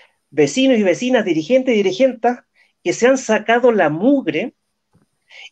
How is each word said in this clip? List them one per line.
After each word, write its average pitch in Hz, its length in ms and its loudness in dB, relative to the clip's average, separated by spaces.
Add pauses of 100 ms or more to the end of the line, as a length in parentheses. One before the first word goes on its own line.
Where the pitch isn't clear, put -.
(300)
vecinos 233 480 0
y 208 40 2
vecinas, 240 420 0
dirigentes 233 500 0
y - 20 0
dirigentas 247 640 0 (420)
que 175 100 -2
se 226 140 -2
han 262 120 2
sacado 233 520 0
la 190 180 2
mugre 190 680 -2 (960)